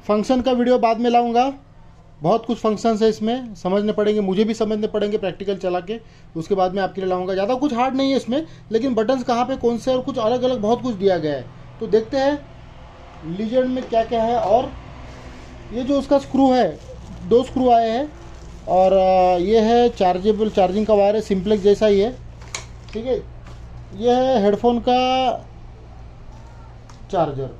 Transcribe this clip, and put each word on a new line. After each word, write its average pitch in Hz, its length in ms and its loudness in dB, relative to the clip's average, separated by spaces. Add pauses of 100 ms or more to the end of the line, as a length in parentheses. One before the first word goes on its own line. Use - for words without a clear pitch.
Function 214 360 0
का 254 100 0
video 247 280 4
बाद 226 200 2
में 240 100 0
लाऊंगा, 240 420 2 (720)
बहुत 196 240 0
कुछ 226 140 -2
functions 220 420 0
है 220 80 4
इसमें, 220 460 -4
समझने 208 380 -2
पड़ेंगे, 214 280 0
मुझे 190 220 0
भी 220 100 0
समझने 214 340 -2
पड़ेंगे 208 300 -2
practical 190 400 -4
चला 180 240 -2
के, 214 180 -10 (360)
उसके 165 200 -2
बाद 185 180 2
में 196 100 -2
आपके 185 180 -4
लिए 185 80 -2
लाऊंगा। 185 240 -2
ज़्यादा 202 220 0
कुछ 262 180 -2
hard 247 220 0
नहीं 269 160 0
है 269 60 2
इसमें, 262 280 -2 (260)
लेकिन 226 240 0
buttons 233 280 0
कहाँ 240 220 0
पे 262 120 -4
कौन 233 200 0
से 254 160 -2
और 254 80 0
कुछ 269 180 -6
अलग-अलग 247 420 0
बहुत 226 200 0
कुछ 240 140 -4
दिया 185 220 2
गया 151 180 -2
है। 123 100 -8 (340)
तो 220 100 -6
देखते 220 280 2
हैं - 1200 -6
Legend 247 300 0
में 254 180 -4
क्या-क्या 226 380 0
है। 233 140 0
और 220 340 0 (1040)
ये 247 100 -4
जो 277 160 0
उसका 277 200 2
स्क्रू 269 320 2
है, 202 280 2 (500)
दो 240 140 6
स्क्रू 254 280 0
आए 233 180 4
हैं। 262 180 -2 (640)
और, 185 240 6
आ, 185 440 6
ये 202 240 4
है 240 300 4
chargeable, 196 600 2
चार्जिंग 196 360 2
का 220 60 4
wire 202 220 4
है, 220 60 0
simplex 202 420 0
जैसा 202 240 4
ही 202 120 4
है, 220 120 2 (840)
ठीक 226 120 -8
है। 254 100 0 (840)
ये 240 180 2
है 254 280 2
headphone 226 380 2
का 254 500 2 (1800)
चार्जर। 139 480 -2